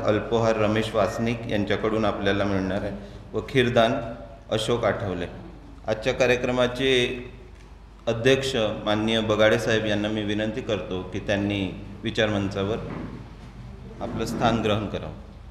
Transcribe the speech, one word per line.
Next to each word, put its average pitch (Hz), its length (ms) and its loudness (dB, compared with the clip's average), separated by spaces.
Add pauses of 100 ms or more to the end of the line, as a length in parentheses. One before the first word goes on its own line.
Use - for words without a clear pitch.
अल्पोहार 110 520 4
रमेश 107 380 2
वासनिक 117 540 0
यांच्याकडून 107 560 2
आपल्याला 101 400 2
मिळणार 98 380 0
आहे 101 100 -4 (400)
व 104 160 -2
खीरदान 117 460 4 (560)
अशोक 110 340 0
आठवले. 92 420 0 (600)
आजच्या 110 260 0
कार्यक्रमाचे 123 1120 2 (840)
अध्यक्ष 127 500 2 (280)
माननीय 107 360 2
बगाडे 107 380 6
साहेब 110 280 2
यांना 104 220 0
मी 107 140 -2
विनंती 107 380 -2
करतो 92 420 -4
की 95 160 -8
त्यांनी 101 680 -2 (160)
विचारमंचावर 104 720 0 (1200)
आपलं 110 260 -4
स्थान 113 360 2
ग्रहण 104 240 2
करावं. 80 280 -8 (360)